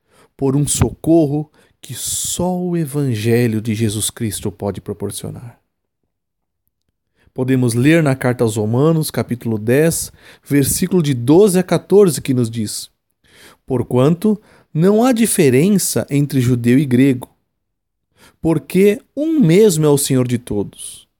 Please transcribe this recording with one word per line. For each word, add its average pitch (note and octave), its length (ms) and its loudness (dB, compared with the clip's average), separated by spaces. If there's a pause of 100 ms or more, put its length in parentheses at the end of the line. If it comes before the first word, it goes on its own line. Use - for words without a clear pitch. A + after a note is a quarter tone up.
(360)
por C3+ 200 -2
um C#3+ 120 0
socorro D3 840 0 (320)
que B2 140 -14
só - 640 -6
o F3 180 -4
Evangelho A#2+ 840 -2
de A2 140 -4
Jesus G#2+ 380 -4
Cristo G#2 400 -8
pode G2+ 280 -8
proporcionar. G#2 800 -12 (1700)
Podemos B2+ 420 -2
ler D3+ 260 2
na C3+ 140 0
carta B2 280 -2
aos A2 120 -2
Romanos, C#3 560 0
capítulo A#2 480 -4
dez, C#3 520 0 (320)
versículo D#3+ 600 0
de C#3+ 100 0
doze E3+ 460 4
a F3+ 40 0
quatorze, F3+ 560 2
que - 140 -4
nos B2 160 0
diz: A2+ 400 -8 (760)
"Porquanto D3 760 0 (320)
não G3+ 300 2
há C4 80 4
diferença F3+ 960 2
entre C#3+ 320 0
judeu B2 380 2
e D#3 60 0
grego, B2+ 440 0 (1120)
porque F#3 580 0 (160)
um D#4 240 -2
mesmo E3+ 460 4
é D3+ 40 4
o C#3+ 100 4
Senhor B2+ 280 0
de A#2+ 120 -2
todos, - 680 -10 (120)